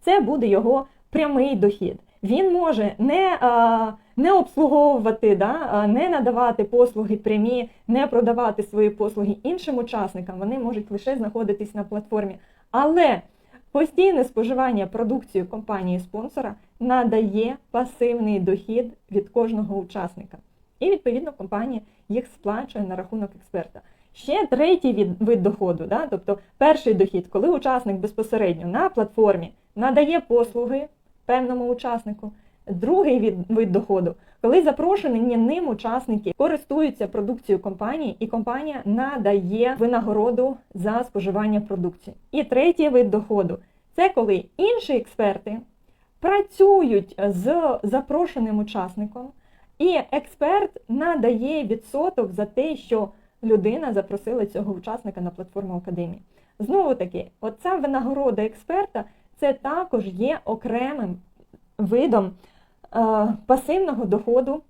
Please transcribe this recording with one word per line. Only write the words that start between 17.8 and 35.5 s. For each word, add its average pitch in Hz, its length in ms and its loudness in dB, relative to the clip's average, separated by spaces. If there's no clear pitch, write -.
дохід 220 540 -2
від 202 180 -2
кожного 214 480 -2
учасника. 180 600 -10
І, 349 120 2
відповідно, 277 400 -2
компанія 214 500 -6
їх 240 180 -4
сплачує 208 580 -6
на 185 100 -8
рахунок 196 400 -8
експерта. - 460 -10
Ще 349 320 -2
третій 294 480 2
від-, 190 280 0
вид 214 220 2
доходу, 180 420 0
да? 277 220 -2
Тобто 202 300 -4
перший 302 360 4
дохід, 190 340 0
коли 214 220 0
учасник 254 480 0
безпосередньо 202 680 -2
на 214 220 0
платформі 208 640 2
надає 285 440 2
послуги 240 680 0
певному 247 420 0
учаснику. 233 640 -6
Другий 254 520 2
від-, 190 320 -2
вид 220 200 2
доходу, 185 440 0
коли 285 200 6
запрошені 285 760 0
ним 294 320 0